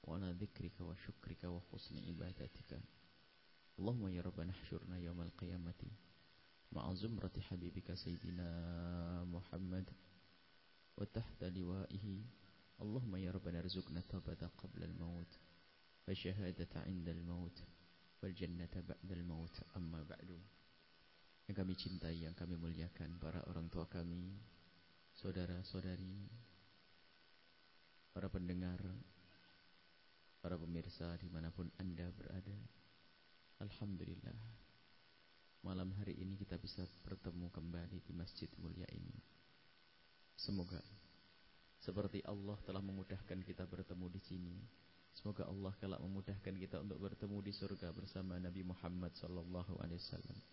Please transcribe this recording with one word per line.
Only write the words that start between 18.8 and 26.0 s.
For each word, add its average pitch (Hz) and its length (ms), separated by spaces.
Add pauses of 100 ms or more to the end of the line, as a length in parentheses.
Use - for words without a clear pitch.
al-maut. 85 400 (240)
Amma 82 320
ba'du. 87 320 (1120)
Yang 98 80
kami 92 160
cintai, 82 480
yang 82 80
kami 87 240
muliakan, 82 640
para 80 320
orang 85 160
tua 82 240
kami, 87 480 (800)
saudara-saudari, 92 1120 (1800)